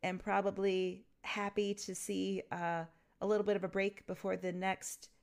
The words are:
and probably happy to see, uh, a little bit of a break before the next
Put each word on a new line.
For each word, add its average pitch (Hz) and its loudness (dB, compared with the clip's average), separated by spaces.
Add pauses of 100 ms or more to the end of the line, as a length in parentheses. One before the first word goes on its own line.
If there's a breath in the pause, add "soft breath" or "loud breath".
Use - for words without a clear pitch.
and 185 0
probably 196 2 (200)
happy 202 0
to 196 -6
see, 190 -2
uh, 170 -2 (380 soft breath)
a 190 0
little 208 4
bit 208 4
of 196 -2
a 190 -2
break 196 0
before 185 -2
the 185 -2
next - -4 (140)